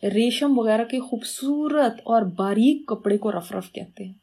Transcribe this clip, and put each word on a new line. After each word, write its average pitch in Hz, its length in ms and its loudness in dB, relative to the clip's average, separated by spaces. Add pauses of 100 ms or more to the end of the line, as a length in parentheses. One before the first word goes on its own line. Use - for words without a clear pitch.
रेशम 233 560 2
वगैरह 220 240 2
के 254 140 -4
खूबसूरत 285 1080 -2
और 226 180 4
बारीक 202 640 2
कपड़े 208 300 0
को 214 120 -2
रफ 175 220 -6
रफ 190 160 -8
कहते - 360 -14
हैं। 190 180 -16